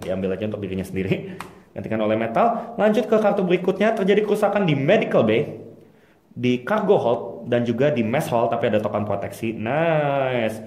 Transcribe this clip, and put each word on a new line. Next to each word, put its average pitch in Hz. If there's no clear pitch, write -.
diambil 92
aja 101
untuk 101
dirinya 95
sendiri. 95
<laughs> -
Gantikan 110
oleh 110
metal. 175
Lanjut 214
ke 214
kartu 202
berikutnya, 185
terjadi 202
kerusakan 208
di 160
Medical 139
Bay, -
di 123
Cargo 202
Hold, -
dan 120
juga 120
di 117
Mess 135
Hall, 117
tapi 117
ada 104
token 107
proteksi. 101
Nice. 135